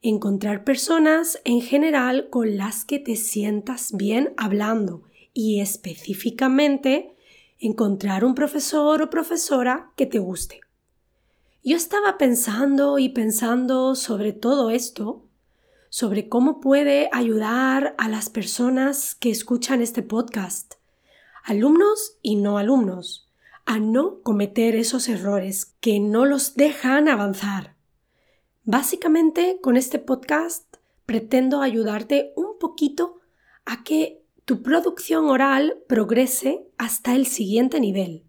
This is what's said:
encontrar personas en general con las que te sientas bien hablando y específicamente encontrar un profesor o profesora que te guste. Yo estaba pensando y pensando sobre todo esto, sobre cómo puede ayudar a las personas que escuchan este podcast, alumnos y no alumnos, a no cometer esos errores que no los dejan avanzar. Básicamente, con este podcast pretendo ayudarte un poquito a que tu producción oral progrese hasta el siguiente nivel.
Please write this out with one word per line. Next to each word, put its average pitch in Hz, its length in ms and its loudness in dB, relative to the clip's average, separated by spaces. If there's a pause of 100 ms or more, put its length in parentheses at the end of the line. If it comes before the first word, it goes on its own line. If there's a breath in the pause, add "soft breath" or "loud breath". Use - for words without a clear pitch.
encontrar 208 600 -2
personas 320 800 2
en 240 160 2
general 269 720 0
con 220 260 0
las 202 280 -6
que 285 140 -4
te 254 160 -4
sientas 214 760 -4
bien 214 440 0
hablando 208 680 -2 (280 soft breath)
y 220 280 0
específicamente 262 1500 -2 (460 loud breath)
encontrar 202 640 -2
un 254 100 4
profesor 302 680 0
o 311 80 -2
profesora 302 840 -2
que 262 100 2
te 240 120 -2
guste. 185 420 -6 (1000)
Yo 294 140 2
estaba 403 420 -2
pensando 277 800 2
y 262 120 2
pensando 247 840 0
sobre 214 380 -4
todo 233 380 0
esto, - 540 -6 (640)
sobre 208 400 -4
cómo 262 320 2
puede 285 520 4
ayudar 247 840 0
a 226 100 -2
las 214 220 -4
personas 262 840 -2
que - 160 -2
escuchan 240 500 -2
este 233 220 -4
podcast, 214 720 -6 (680 soft breath)
alumnos 320 800 2
y 214 140 0
no 202 220 0
alumnos, 202 680 0 (360 soft breath)
a 220 160 -2
no 240 420 0
cometer 226 540 0
esos 240 320 -2
errores 190 720 -4
que 208 180 2
no 214 260 2
los 277 300 0
dejan 285 540 4
avanzar. 202 680 -2 (880)
Básicamente, 320 1000 2
con 247 140 4
este 262 220 0
podcast 302 800 -4 (300)
pretendo 254 560 0
ayudarte 226 760 0
un 403 240 -6
poquito 330 600 -4 (440 soft breath)
a 233 180 -10
que - 400 -2 (220)
tu - 180 -2
producción 320 640 0
oral 269 600 2
progrese 254 800 0 (100)
hasta 247 380 -2
el 269 100 2
siguiente 240 540 0
nivel. 190 480 -2